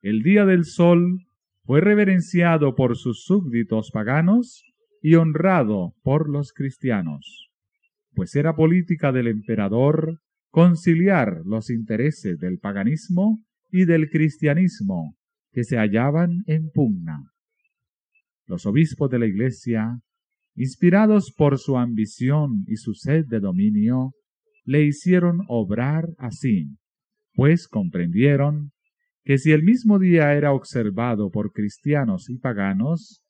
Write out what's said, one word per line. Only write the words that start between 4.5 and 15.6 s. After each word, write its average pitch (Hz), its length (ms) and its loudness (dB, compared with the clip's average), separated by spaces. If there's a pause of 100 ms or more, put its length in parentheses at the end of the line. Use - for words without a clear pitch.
y 160 140 6
honrado 156 800 0 (100)
por 151 240 0
los 143 240 -6
cristianos, 104 960 -6 (640)
pues 92 220 -6
era 151 180 0
política 160 560 2
del 127 160 0
emperador 117 960 -2 (300)
conciliar 165 920 2
los 107 240 -6
intereses 113 720 -4
del 90 220 -6
paganismo 160 800 -2 (300)
y 185 160 2
del 160 220 2
cristianismo 147 1080 -2 (400)
que 120 80 -2